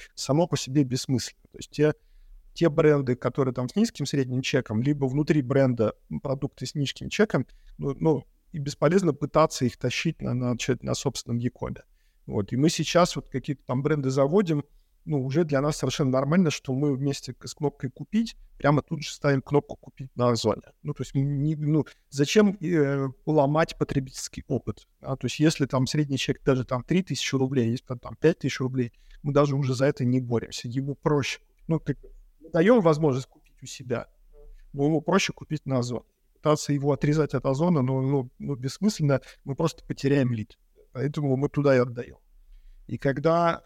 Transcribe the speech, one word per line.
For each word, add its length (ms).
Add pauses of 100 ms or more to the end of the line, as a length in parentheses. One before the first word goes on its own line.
(140)
само 320
по 100
себе 260
бессмысленно. 600 (100)
То 60
есть 120
те, 220 (640)
те 160
бренды, 440
которые 400
там 140
с 80
низким 300
средним 340
чеком, 420
либо 220
внутри 380
бренда 520 (280)
продукты 440
с 80
низким 360
чеком, 360 (320)
ну, 220
ну, 240 (280)
и 60
бесполезно 540
пытаться 520
их 120
тащить 440
на, 140
на, 220
че-то 280
на 100
собственном 440
Якоме. 440 (440)
Вот. 260
И 40
мы 140
сейчас 460
вот 120
какие-то 380
там 160
бренды 280
заводим, 540 (400)
ну, 200
уже 200
для 160
нас 180
совершенно 320
нормально, 400
что 240
мы 200
вместе 400
к-, 140
с 60
кнопкой 360
"Купить" 460 (220)
прямо 240
тут 200
же 80
ставим 320
кнопку 340
"Купить" 380
на 140
Озоне. 340 (200)
Ну, 120
то 80
есть, 120
не, 420
ну, 300 (240)
зачем, 500
э, 480 (180)
ломать 500
потребительский 720
опыт? 400 (140)
А, 160
то 100
есть, 140
если 260
там 220
средний 300
чек 260
даже 200
там 200
три 180
тысячи 320
рублей, 360
если 160
там, 120
там 160
пять 260
тысяч 200
рублей, 320 (320)
мы 80
даже 240
уже 180
за 120
это 180
не 160
боремся, 480
ему 260
проще. 460 (260)
Ну, 140
как 200
бы, 100 (300)
мы 100
даем 300
возможность 460
купить 340
у 60
себя, 400 (680)
но 120
ему 160
проще 320
купить 340
на 120
Озоне. 260 (300)
Пытаться 380
его 200
отрезать 420
от 100
Озона, 380
ну, 180
ну, 380
ну, 160
бессмысленно, 640 (220)
мы 140
просто 280
потеряем 480
лид. 260 (340)
Поэтому 440
мы 120
туда 260
и 40
отдаем. 400 (720)
И 100
когда, 680